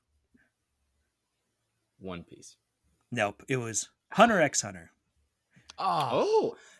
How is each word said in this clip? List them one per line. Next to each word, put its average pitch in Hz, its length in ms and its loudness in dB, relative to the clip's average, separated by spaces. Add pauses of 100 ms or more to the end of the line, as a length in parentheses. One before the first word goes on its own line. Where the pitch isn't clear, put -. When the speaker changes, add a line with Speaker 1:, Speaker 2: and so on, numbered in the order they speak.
(2000)
Speaker 1:
One 90 240 -12
Piece. - 340 -20 (540)
Speaker 2:
Nope. 104 360 -2
It 131 100 -2
was 113 320 -6 (220)
Hunter 214 300 6
x - 200 0
Hunter. 90 300 -14 (840)
Speaker 3:
Oh. 165 340 -2
Speaker 1:
Oh, 311 460 0 (220)